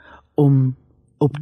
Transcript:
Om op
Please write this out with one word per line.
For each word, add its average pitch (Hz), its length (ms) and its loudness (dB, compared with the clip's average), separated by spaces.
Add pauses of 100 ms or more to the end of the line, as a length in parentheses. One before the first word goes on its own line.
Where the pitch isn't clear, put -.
(340)
Om 135 420 2 (420)
op 143 240 -2